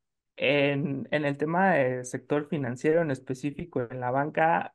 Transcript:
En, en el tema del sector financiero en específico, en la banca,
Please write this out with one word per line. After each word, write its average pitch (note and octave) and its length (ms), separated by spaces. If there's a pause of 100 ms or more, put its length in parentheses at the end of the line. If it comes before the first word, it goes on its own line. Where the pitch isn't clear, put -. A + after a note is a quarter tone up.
(360)
En, C#3 760
en D3+ 140
el C#3 120
tema E3+ 360
del B2+ 300
sector D3 440
financiero D3+ 540
en D#3 100
específico, B2+ 800
en B2+ 100
la B2 100
banca, D#3 640